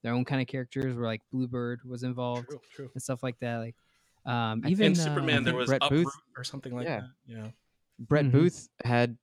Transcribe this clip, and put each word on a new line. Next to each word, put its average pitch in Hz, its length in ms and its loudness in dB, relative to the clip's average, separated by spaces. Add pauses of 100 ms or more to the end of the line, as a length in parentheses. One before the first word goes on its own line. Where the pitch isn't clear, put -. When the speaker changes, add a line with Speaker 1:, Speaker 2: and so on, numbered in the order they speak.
Speaker 1:
their 117 100 -2
own 123 120 0
kind 131 160 -2
of 123 80 -4
characters, 131 480 -4
where, 120 80 -4
like, 110 260 -4
Bluebird 123 540 -4
was 123 200 -10
involved 120 440 -4
Speaker 2:
True, 143 120 -14 (140)
true. 135 200 -14
Speaker 1:
and 131 80 -10
stuff 127 200 -6
like 123 180 -6
that. 117 180 -4
Like, 113 180 -8 (480)
um, 117 400 0
Speaker 2:
I 147 60 2
Speaker 1:
even, 190 240 6
Speaker 2:
think - 20 4
Superman, 151 420 2
Speaker 1:
uh, - 20 0
Speaker 2:
there - 0 -
Speaker 3:
I 117 40 0
think 127 140 2
Speaker 2:
was 123 100 0
Speaker 3:
Brett 135 140 4
Speaker 2:
Uproot 143 220 4
Speaker 3:
Booth - 100 -4 (220)
Speaker 2:
or 127 80 -12
something 131 300 -10
like 123 120 -4
Speaker 3:
Yeah. 123 140 -2
Speaker 2:
that. 127 100 -12 (160)
Yeah. 113 240 -12 (480)
Speaker 3:
Brett 147 280 2
Speaker 1:
Mm-hmm. 131 120 8
Speaker 3:
Booth 175 300 4 (160)
had 120 380 2